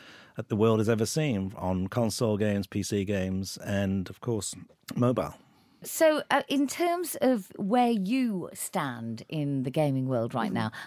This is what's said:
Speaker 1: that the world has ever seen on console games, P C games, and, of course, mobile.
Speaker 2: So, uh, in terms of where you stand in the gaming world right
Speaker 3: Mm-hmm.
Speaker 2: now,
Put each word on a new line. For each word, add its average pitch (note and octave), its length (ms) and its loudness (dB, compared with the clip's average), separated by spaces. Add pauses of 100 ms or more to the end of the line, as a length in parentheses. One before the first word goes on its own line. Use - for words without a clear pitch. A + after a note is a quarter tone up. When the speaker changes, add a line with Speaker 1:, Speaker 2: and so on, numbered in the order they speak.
(380)
Speaker 1:
that A2+ 100 -8
the A#2 80 -2
world A2 240 6
has G#2+ 80 2
ever A2 180 4
seen G#2 520 0
on F#2 300 0
console A2 500 0
games, G2+ 280 0
P G#2 160 -4
C G2+ 220 0
games, F#2+ 540 -2
and, G2 520 0
of - 120 -18
course, A2+ 340 -4 (400)
mobile. A2 380 2 (500)
Speaker 2:
So, D#4 480 2
uh, C#4 160 2
in C#4+ 180 2
terms F4 560 -2
of B3 360 2
where A#3+ 320 2
you A3 640 0
stand A#2+ 760 -6
in C#3+ 360 -2
the C3 80 -4
gaming C3+ 360 2
world A#2+ 260 0
right A#2 120 0
Speaker 3:
Mm-hmm. - 80 -4
Speaker 2:
now, A2 180 -2 (160)